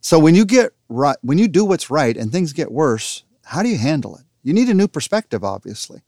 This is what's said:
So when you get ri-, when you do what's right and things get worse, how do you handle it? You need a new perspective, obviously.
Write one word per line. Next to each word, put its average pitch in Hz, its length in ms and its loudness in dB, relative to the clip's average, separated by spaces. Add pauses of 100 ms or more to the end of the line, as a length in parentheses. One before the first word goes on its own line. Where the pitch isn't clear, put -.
So - 180 4
when 160 160 6
you 208 80 6
get 226 300 2 (160)
ri-, 131 320 0
when 135 160 -2
you 220 100 2
do 185 160 0
what's 190 260 -2
right 123 280 0
and 110 120 -6
things 165 220 -2
get 139 180 -6
worse, 123 540 -4 (220)
how 160 180 -6
do 240 60 0
you 202 80 -2
handle 123 400 -4
it? - 60 -20 (200)
You 131 100 -4
need 240 140 2
a 240 60 0
new 196 160 2
perspective, 156 520 -6
obviously. 101 680 -10